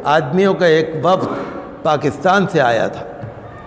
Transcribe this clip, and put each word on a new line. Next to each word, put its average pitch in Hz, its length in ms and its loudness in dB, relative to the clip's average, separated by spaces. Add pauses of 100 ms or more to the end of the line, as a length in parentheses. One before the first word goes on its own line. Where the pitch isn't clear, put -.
आदमियों 165 480 2
का 180 120 2
एक 160 380 2
वफ्द 185 240 2 (560)
पाकिस्तान 160 600 2
से 160 140 0
आया 113 280 2
था। - 180 -8 (600)